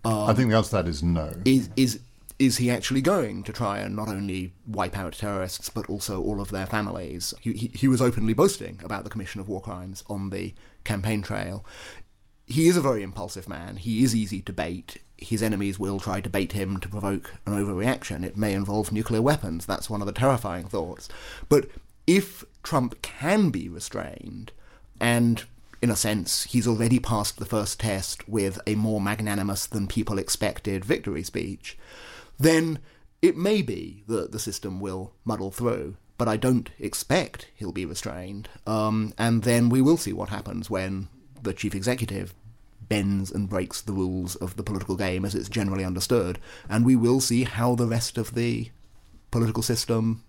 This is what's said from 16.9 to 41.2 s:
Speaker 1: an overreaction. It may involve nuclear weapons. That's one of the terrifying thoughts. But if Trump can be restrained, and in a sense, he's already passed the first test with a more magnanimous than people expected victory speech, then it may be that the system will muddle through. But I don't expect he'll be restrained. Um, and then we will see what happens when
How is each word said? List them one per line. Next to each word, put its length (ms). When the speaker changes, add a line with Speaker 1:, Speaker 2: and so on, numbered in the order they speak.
Speaker 1:
an 60
overreaction. 720
It 120
may 180
involve 360
nuclear 320
weapons. 440
That's 220
one 140
of 60
the 40
terrifying 540
thoughts. 420
But 200
if 360
Trump 380
can 480
be 180
restrained, 840
and 460
in 100
a 60
sense, 480
he's 240
already 320
passed 380
the 60
first 360
test 480
with 400
a 80
more 240
magnanimous 680
than 220
people 280
expected 680
victory 400
speech, 520
then 400
it 160
may 260
be 440
that 240
the 80
system 400
will 340
muddle 260
through. 460
But 100
I 80
don't 420
expect 800
he'll 160
be 120
restrained. 640
Um, 540
and 240
then 280
we 120
will 140
see 160
what 160
happens 420
when 380